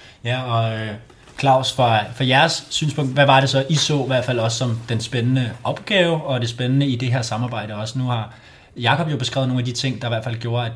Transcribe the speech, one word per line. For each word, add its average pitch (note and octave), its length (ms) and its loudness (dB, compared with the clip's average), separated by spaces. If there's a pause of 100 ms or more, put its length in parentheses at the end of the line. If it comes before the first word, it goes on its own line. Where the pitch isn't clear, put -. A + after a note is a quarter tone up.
(240)
Ja, B2 180 -2
og, A2+ 380 0
øh, A2 80 -4 (520)
Claus, C3 320 4
fra, A2+ 400 2
fra C3+ 140 -2
jeres C#3+ 440 2
synspunkt, C#3+ 420 -2
hvad C#3 140 6
var C3+ 140 8
det C3+ 80 0
så, F3 220 2
I E3 40 4
så C#3+ 300 0
i - 20 -4
hvert B2+ 180 0
fald B2 140 0
også A2+ 200 0
som A#2+ 200 -2 (100)
den A2+ 120 -2
spændende B2 500 0 (140)
opgave, E3+ 580 0
og C#3 180 -2
det A#2 80 -2
spændende C3 380 0
i B2+ 100 0
det A#2+ 160 -2
her B2+ 100 0
samarbejde A2+ 520 -6
også? A2 240 -6
Nu B2+ 60 -2
har A#2 300 -4 (420)
Jakob C#3 340 2
jo D3 60 -2
beskrevet C3 320 -2
nogle B2+ 120 0
af A#2 40 -2
de B2 80 -4
ting, A#2 300 -4
der A#2 60 -6
i - 20 -4
hvert A2+ 140 -2
fald A#2 120 -4
gjorde, A#2 300 -2
at A#2 100 -6